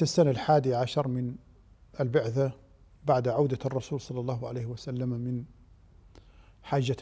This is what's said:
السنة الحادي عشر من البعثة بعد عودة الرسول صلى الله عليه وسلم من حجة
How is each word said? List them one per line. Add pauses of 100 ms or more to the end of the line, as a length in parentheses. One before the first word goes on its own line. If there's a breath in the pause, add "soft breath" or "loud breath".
السنة
الحادي
عشر
من (640)
البعثة (540)
بعد
عودة
الرسول
صلى
الله
عليه
وسلم
من (1200 soft breath)
حجة